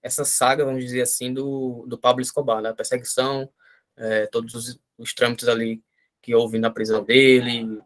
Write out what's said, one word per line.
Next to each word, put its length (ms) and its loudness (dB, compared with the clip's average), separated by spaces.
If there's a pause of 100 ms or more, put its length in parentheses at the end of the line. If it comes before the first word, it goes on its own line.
essa 240 -4
saga, 400 2
vamos 180 -4
dizer 180 -4
assim, 320 -2
do, 540 -6
do 100 -10
Pablo 240 2
Escobar, 400 2
né? 80 -4
A 40 -6
perseguição, 760 -4 (460)
é, 320 -2
todos 260 -6
os, 260 -10 (180)
os 160 -12
trâmites 340 0
ali 340 0 (400)
que 140 -2
houve 240 2
na 100 0
prisão 340 -2
dele 840 4